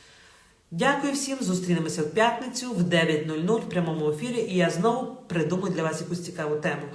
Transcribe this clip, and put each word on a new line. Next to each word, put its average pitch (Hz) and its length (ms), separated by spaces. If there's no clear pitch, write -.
Дякую 277 420
всім, 269 280
зустрінемося 175 600
в 151 80
п'ятницю 240 600
в 185 120
дев'ять 156 440
нуль 156 120
нуль 214 220
в - 80
прямому 160 420
ефірі, 233 400
і 185 60
я 170 140
знову 233 460
придумаю 170 460
для 160 80
вас 160 180
якусь 170 240
цікаву 151 320
тему. 147 260